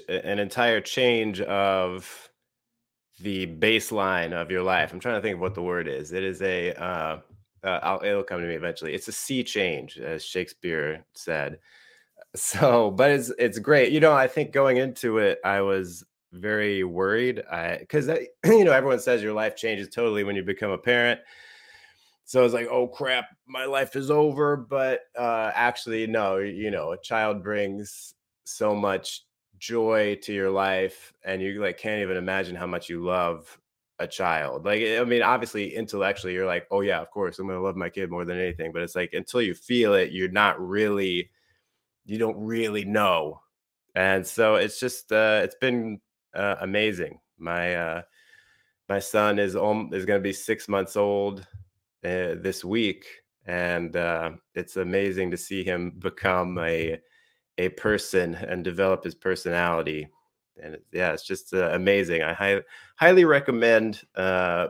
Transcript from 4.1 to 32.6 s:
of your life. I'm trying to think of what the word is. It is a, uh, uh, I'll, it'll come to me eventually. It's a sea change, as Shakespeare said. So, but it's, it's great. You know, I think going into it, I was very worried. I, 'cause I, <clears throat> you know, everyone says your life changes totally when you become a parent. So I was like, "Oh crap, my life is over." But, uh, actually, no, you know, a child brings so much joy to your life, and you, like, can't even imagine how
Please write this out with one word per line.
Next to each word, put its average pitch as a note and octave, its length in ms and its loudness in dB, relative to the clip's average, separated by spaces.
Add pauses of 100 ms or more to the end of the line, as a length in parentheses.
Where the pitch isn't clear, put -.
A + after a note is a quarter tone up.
of E2+ 180 -4
your F#2 100 0
life. F2+ 300 0
I'm F2 80 -12
trying A#2+ 160 -2
to G2+ 60 -2
think G2+ 140 -4
of F2 40 -8
what G2 160 -4
the F2 60 -8
word F2 260 -4
is. D2 240 -8
It F#2 100 -4
is F#2 200 -6
a, F2+ 320 -2
uh, D#2+ 460 -6 (440)
uh, F#2 180 -2
I'll, F#2 220 -2
it'll G2+ 220 0
come F2 160 -6
to E2+ 40 -4
me E2+ 100 -4
eventually. D#2+ 380 -6
It's F#2+ 140 -8
a A2 60 -12
sea C3 280 -6
change, E2+ 560 -4
as D#2 240 -8
Shakespeare D#2+ 920 -6
said. D2+ 460 -6 (760)
So, A#2 560 4
but B2+ 200 6
it's, B2 280 0
it's A2+ 180 2
great. C3 360 6
You D3+ 80 4
know, D#3 100 10
I C3+ 160 6
think D3 240 -2
going C3+ 240 4
into B2 440 0
it, G2+ 260 4
I G2+ 160 2
was F#2 420 -2 (300)
very G2+ 500 -2
worried. G2 560 0 (100)
I, E2+ 380 -4
'cause D3 220 -2
I, B2+ 260 -2
<clears throat> - 80 -20
you G#3 220 8
know, D#3 80 8
everyone C3 260 4
says A#2+ 240 0
your G#2+ 80 -2
life G#2+ 240 -2
changes G#2 320 -4
totally G#2+ 380 -2
when G2+ 100 -2
you F#2+ 80 -4
become G2 280 -2
a F#2 60 -2
parent. A#2+ 440 2 (1040)
So B2+ 160 4
I - 20 10
was A#2+ 100 4
like, A#2 160 0
"Oh B2 160 2
crap, B2 440 -2 (180)
my C3 160 -8
life C3+ 320 -2
is C#3 160 -2
over." D3 460 4
But, C3 460 -2 (140)
uh, A2+ 380 0
actually, A2+ 500 0
no, G#2+ 340 0
you G2+ 300 -4
know, E2 220 -4
a F#2+ 100 -8
child G#2+ 420 -2
brings G#2 720 -6 (280)
so G#2+ 320 0
much G2 460 -2 (360)
joy A2 640 0
to G#2+ 120 -8
your F#2+ 180 0
life, F#2+ 600 -2 (100)
and F#2+ 180 -4
you, G2 200 -4
like, F#2 160 -2
can't G#2+ 240 -4
even F#2 160 -2
imagine F#2 380 -4
how F2 120 -8